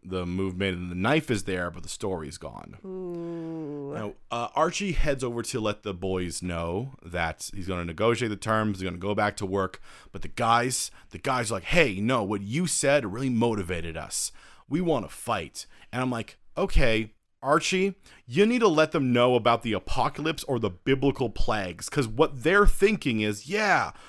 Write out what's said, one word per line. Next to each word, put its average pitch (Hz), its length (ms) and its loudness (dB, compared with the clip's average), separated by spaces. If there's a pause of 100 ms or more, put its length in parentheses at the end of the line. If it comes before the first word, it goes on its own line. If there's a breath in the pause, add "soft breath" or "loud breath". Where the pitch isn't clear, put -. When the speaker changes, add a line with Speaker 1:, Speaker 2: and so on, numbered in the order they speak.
Speaker 1:
the 92 200 -4
movement, 92 540 -2
and 90 140 -8
the - 20 -8
knife 131 340 0
is 104 140 0
there, 90 300 -4
but 87 100 -14
the - 60 -12
story's 87 500 -8
gone. 50 460 -14
Speaker 2:
Ooh. 170 1120 -10
Speaker 1:
Now, 107 180 -8 (180)
uh, 120 240 -6
Archie 175 380 0
heads 139 320 2
over 117 180 -4
to - 160 -4
let 107 240 -2
the 104 120 -4
boys 92 460 -4
know 90 520 -4 (120)
that 85 480 -4
he's 92 140 -6
gonna 90 180 -4
negotiate 107 460 0
the 104 60 -4
terms, 107 420 0
he's 95 100 -6
gonna 87 100 -8
go 101 180 -2
back 104 220 0
to 101 80 -6
work, 95 340 -2 (320 loud breath)
but - 100 -10
the - 60 -6
guys, 120 640 0 (180 soft breath)
the - 80 -14
guys 123 320 -2
are 113 40 -2
like, 90 100 -6
"Hey, 123 360 4
no, 117 220 2
what 101 200 -2
you 143 260 -2
said 139 440 2
really 131 180 -4
motivated 92 640 -2
us. - 340 -6 (380 loud breath)
We 147 120 -2
wanna 151 280 0
fight." - 580 -6 (260 soft breath)
And 123 80 -4
I'm 127 120 -2
like, 113 240 -8 (200)
"Okay, 117 580 4 (260)
Archie, 185 540 2 (320 loud breath)
you 143 180 4
need 240 140 4
to 226 100 4
let 156 220 4
them 131 220 2
know 123 240 6
about 117 260 4
the 113 100 -2
apocalypse 143 720 -2
or 127 140 -2
the 107 100 0
biblical 131 640 0
plagues, 98 580 0
'cause 120 200 0
what 131 340 0
they're 196 240 6
thinking 151 540 4
is, 107 280 -2
yeah, 185 440 2 (160 loud breath)